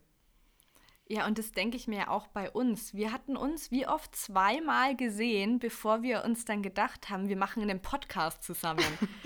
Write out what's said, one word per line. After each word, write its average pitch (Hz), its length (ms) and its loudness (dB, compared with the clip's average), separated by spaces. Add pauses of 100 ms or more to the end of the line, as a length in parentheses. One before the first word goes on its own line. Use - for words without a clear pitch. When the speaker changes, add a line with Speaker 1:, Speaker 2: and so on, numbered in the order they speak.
(1080)
Speaker 1:
Ja, 214 200 0
und 214 120 0
das 220 140 -6
denke 233 240 0
ich 247 100 -8
mir 214 120 -2
ja 190 100 -2
auch 208 200 -2
bei 196 220 -4
uns. 240 440 0
Wir 214 180 0
hatten 269 240 -4
uns 302 340 -4
wie 262 160 2
oft - 300 -2
zweimal 247 800 2
gesehen, 226 600 2
bevor 226 420 2
wir 233 240 0
uns 226 220 0
dann 208 160 0
gedacht 196 480 -2
haben, 196 180 -2
wir 196 80 0
machen 196 260 0
einen 196 200 0
Podcast - 600 -2
zusammen. 170 400 -2
Speaker 2:
<laughs> - 440 -2